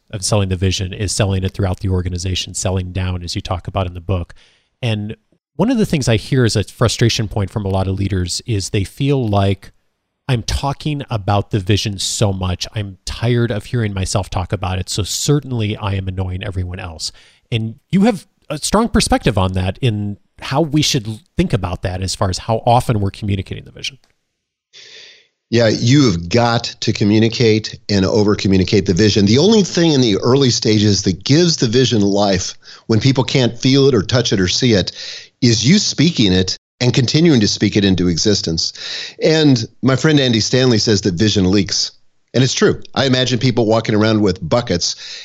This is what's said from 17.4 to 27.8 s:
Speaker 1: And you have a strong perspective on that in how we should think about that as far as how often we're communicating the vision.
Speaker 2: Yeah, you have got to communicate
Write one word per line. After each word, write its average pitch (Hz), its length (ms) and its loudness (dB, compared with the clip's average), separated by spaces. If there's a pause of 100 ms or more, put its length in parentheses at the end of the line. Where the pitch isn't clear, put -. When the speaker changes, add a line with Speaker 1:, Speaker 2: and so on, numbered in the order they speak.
Speaker 1:
And 113 280 -4 (100)
you 196 120 2
have 214 260 2 (200)
a 156 120 -8
strong 220 300 0
perspective 131 500 2
on 92 140 0
that 92 280 -2
in 104 360 -2 (240)
how 135 180 -2
we 151 220 0
should 110 400 -4 (160)
think 175 160 0
about 90 280 -4
that 92 200 -4
as 95 120 -4
far 95 160 -2
as 92 100 -4
how 113 260 -2
often 120 340 4
we're 98 100 0
communicating 98 540 -6
the 67 80 -20
vision. - 260 -12 (1500)
Speaker 2:
Yeah, 113 200 4
you 123 420 4
have 85 160 -4
got 117 540 0
to 113 100 0
communicate 110 960 2